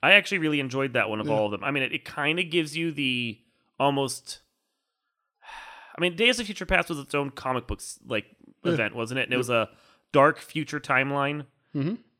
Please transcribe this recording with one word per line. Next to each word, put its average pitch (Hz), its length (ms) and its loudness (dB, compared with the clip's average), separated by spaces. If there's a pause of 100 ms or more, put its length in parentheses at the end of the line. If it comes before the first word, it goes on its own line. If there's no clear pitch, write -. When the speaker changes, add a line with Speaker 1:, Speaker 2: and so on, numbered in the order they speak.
Speaker 1:
I 156 100 8
actually 202 260 4
really 151 200 2
enjoyed 135 340 -2
that 110 160 2
one 107 100 -2
of 107 80 -4
Speaker 2:
Yeah. 110 60 2
Speaker 1:
all 107 120 4
of 104 60 0
them. 104 120 -6
I 139 80 -2
mean, 139 120 0
it, 127 100 -4
it - 120 -6
kinda 160 380 -2
gives 156 340 -2
you 165 140 -2
the 127 480 -4 (400)
almost, 139 640 -2 (1000)
<sighs> - 560 -20
I - 40 -2
mean, 175 140 2
Days 233 240 4
of 233 60 -4
Future 202 200 -10
Past 180 240 0
was 156 100 -4
its 139 160 -6
own 143 160 0
comic 127 360 -4
books, - 380 -10
like, 107 200 -4 (380)
Speaker 2:
Yeah. 170 100 2
Speaker 1:
event, 113 220 0
wasn't 117 240 -4
it? 123 40 2
And 117 100 -4
it - 20 2
Speaker 2:
Yep. 127 40 2
Speaker 1:
was 120 100 -2
a 117 200 2 (420)
dark 143 280 6
future 151 400 -6
timeline. 139 680 0 (280)
Speaker 2:
Mm-hmm. 151 220 -2 (240)